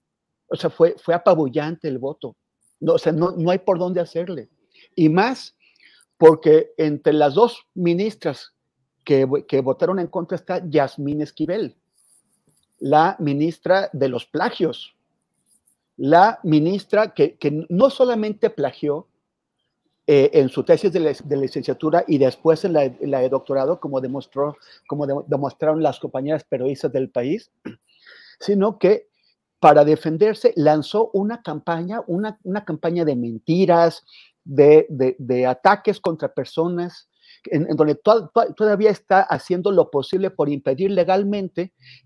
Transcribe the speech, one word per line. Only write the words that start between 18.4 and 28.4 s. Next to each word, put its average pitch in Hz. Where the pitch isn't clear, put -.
plagió, 147
eh, 143
en 135
su -
tesis 170
de 175
la, 151
de 143
licenciatura 147
y 156
después 156
en 175
la, 147
en 135
la 135
de 127
doctorado, 135
como 139
demostró, 139
como 143
de-, 139
demostraron 147
las 139
compañeras 143
periodistas 135
del 131
País, 139
<clears throat> -
sino 202